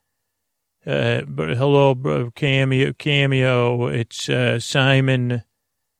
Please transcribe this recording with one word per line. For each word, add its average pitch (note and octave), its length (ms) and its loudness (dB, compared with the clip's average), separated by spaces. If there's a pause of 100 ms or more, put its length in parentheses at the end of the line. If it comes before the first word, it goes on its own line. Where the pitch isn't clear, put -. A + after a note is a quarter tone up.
(880)
uh, B2+ 360 -2
but C#3+ 340 -6
hello, C#3 380 4
bro, C3+ 340 -4
Cameo, C3+ 640 0
Cameo. B2+ 920 0
It's, C3 420 -6
uh, B2 300 0
Simon, C3 840 0 (580)